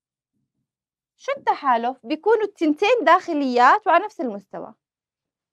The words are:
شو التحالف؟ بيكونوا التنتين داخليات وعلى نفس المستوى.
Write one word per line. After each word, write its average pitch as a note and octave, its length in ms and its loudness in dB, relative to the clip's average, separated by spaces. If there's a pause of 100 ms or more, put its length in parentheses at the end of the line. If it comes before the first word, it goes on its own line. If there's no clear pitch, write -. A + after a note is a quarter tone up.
(1160)
شو - 200 -10
التحالف؟ B3+ 720 -4
بيكونوا G4+ 360 0
التنتين G4+ 640 0
داخليات D4+ 840 2
وعلى F4 180 2
نفس G4+ 160 -12
المستوى. G3+ 540 -12 (800)